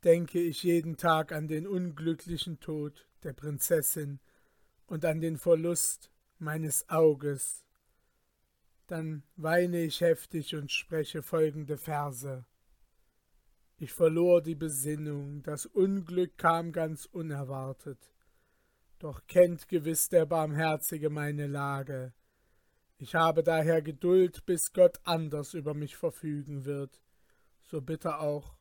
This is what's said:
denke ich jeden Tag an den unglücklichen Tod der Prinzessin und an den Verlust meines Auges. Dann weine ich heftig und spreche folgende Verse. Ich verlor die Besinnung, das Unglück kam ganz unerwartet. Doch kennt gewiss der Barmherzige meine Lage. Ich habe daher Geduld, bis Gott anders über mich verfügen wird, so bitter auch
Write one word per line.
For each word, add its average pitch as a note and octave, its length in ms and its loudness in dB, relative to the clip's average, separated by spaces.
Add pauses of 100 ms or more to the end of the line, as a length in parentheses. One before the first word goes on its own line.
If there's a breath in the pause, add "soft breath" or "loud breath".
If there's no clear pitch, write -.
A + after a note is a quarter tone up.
denke E3+ 360 4
ich E3+ 220 -2
jeden E3 340 0
Tag D#3+ 360 0
an D3+ 160 -6
den D#3 180 -4
unglücklichen E3 920 -4
Tod D3 480 -8 (140)
der D#3 100 -8
Prinzessin C#3+ 880 -2 (680)
und D#3+ 180 -8
an D#3+ 160 0
den E3 160 -2
Verlust E3+ 720 2 (280)
meines D#3 500 -4
Auges. D3 760 2 (1200)
Dann D#3 360 -6 (140)
weine E3+ 440 2
ich D#3+ 200 -2
heftig E3 540 0
und C#3+ 160 -8
spreche D#3 520 -4
folgende D3+ 540 0
Verse. C#3 680 -6 (1300)
Ich C#3 140 -10
verlor E3+ 500 6
die D#3+ 120 -4
Besinnung, D3 880 -6
das D3 240 -8
Unglück F#3 720 0
kam E3+ 340 0
ganz D#3+ 340 -4
unerwartet. C#3 1040 -10 (840)
Doch - 280 -12
kennt F3 420 6
gewiss D#3+ 400 0
der E3+ 160 6
Barmherzige D#3 840 -2
meine D3 360 -4
Lage. C#3 680 -6 (840)
Ich - 160 -16
habe E3 280 4
daher D#3+ 400 4
Geduld, F3 640 2
bis - 260 -2
Gott F3+ 320 6
anders D3+ 480 -2
über D3+ 220 -6
mich D3 220 -8
verfügen D3 680 -6
wird, C#3 380 -8 (600)
so D3+ 200 -8
bitter D#3 380 -6
auch D3 400 -4